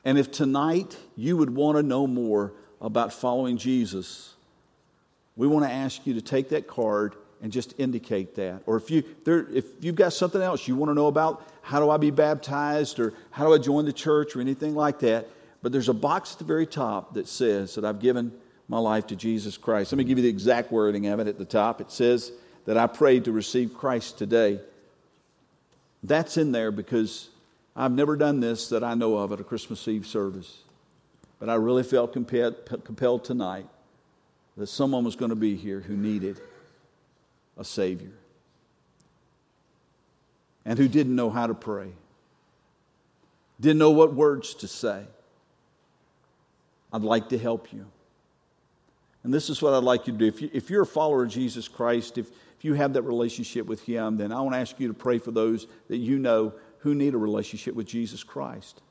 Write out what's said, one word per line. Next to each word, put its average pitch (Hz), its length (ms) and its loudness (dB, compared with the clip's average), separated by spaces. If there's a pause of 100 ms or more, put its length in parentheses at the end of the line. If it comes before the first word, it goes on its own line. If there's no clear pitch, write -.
And 135 160 4
if 135 100 2
tonight 156 680 0 (180)
you 135 220 0
would 131 180 2
wanna 147 260 4
know 135 240 0
more 110 480 0 (260)
about 110 320 -2
following 123 460 -2
Jesus, 107 760 -4 (1000)
we 123 120 2
wanna 147 220 2
ask 131 360 -6
you 135 80 -2
to 113 80 -4
take 135 280 -2
that 151 180 -2
card 104 480 0 (260)
and 110 100 -8
just 123 280 -6
indicate 117 560 -4
that. 95 320 -6
Or 110 80 2
if 110 160 -4
you, 156 120 4 (200)
there, 165 260 2
if 131 160 -2 (180)
you've 165 120 -4
got 180 180 4
something 185 300 0
else 180 240 -2
you 127 80 0
wanna 147 180 0
know 147 140 4
about, 156 340 2 (220)
"How 143 160 -2
do 151 100 4
I 151 80 4
be 151 140 4
baptized?" 147 880 0
or 110 140 0 (180)
"How 147 160 0
do 160 60 10
I 165 40 10
join 143 280 2
the 139 80 -2
church?" 151 420 0
or 127 60 -4
anything 135 340 -2
like 147 240 0
that, 113 280 2 (360)
but 123 80 -2
there's 127 180 0
a 123 40 4
box 151 400 -2
at - 40 -18
the 160 80 -12
very 160 220 0
top 110 480 -4
that 95 120 -6
says 101 460 0
that 107 100 -6
I've 104 160 -4
given 120 320 2 (360)
my 113 100 -4
life 107 300 0
to 104 80 -8
Jesus 107 420 -4
Christ. 104 340 -2
Let 135 60 0
me 135 60 2
give 127 160 2
you 120 40 2
the 120 60 4
exact 113 420 2
wording 104 360 2
of 104 120 0
it 107 60 -2
at 101 140 -6
the 92 60 -8
top. 113 360 0
It - 80 -12
says 120 420 2 (340)
that 110 120 2
I 117 80 6
prayed 127 400 4
to 117 60 -2
receive 110 420 -2
Christ - 460 -4
today. 104 420 2 (1400)
That's 156 340 0
in 151 140 2
there 110 200 0
because 107 580 -2 (480)
I've 127 140 0
never 143 240 2
done 143 240 2
this 117 300 -2
that 117 160 0
I 117 80 -2
know 113 240 2
of 101 160 -2
at 101 80 -8
a - 20 -12
Christmas - 420 -10
Eve 110 220 -4
service. 95 520 -6 (800)
But 110 100 -6
I 113 60 0
really 123 280 2
felt 123 300 2
compelled, 120 420 0 (300)
compelled 120 400 -2
tonight 95 420 -6 (880)
that 104 120 -8
someone 135 360 0
was 113 140 -4
gonna 113 180 -2
be 107 220 0
here 98 240 -8
who 101 160 -8
needed 101 420 -4 (1160)
a 95 80 -14
Savior 92 480 -4 (2500)
and 117 160 -2
who 135 80 6
didn't 127 280 2
know 120 140 0
how 120 180 -2
to 113 60 -2
pray, 98 380 -10 (1700)
didn't 151 200 4
know 156 120 8
what 151 220 8
words 139 400 2
to - 160 -12
say. 101 360 -6 (1900)
I'd 110 80 -2
like 110 280 0
to 127 80 0
help 113 360 -4
you. 101 140 -16 (1400)
And 123 80 0
this 156 160 0
is 143 120 -4
what 143 120 4
I'd 127 100 4
like 123 240 2
you 120 60 -4
to 107 60 -6
do. 110 80 6
If 107 140 0
you, 151 120 -6
if 131 160 -4
you're 196 140 4
a - 40 2
follower 151 360 0
of 113 60 -2
Jesus 117 380 -6
Christ, 120 500 -2
if, 113 120 -8
if - 340 -20
you 156 120 0
have 139 180 0
that 131 80 2
relationship 117 640 -4
with 110 160 -8
him, 113 340 -4
then 104 160 -4
I 120 80 -6
wanna 131 200 -2
ask - 200 -8
you 131 80 -2
to 110 60 -4
pray 123 240 0
for 117 140 -6
those 113 360 0 (220)
that 117 80 -4
you 123 200 0
know 113 360 2 (260)
who 147 140 0
need 143 220 0
a - 20 0
relationship 107 560 -4
with 110 140 -6
Jesus 117 360 -8
Christ. 120 560 -12 (120)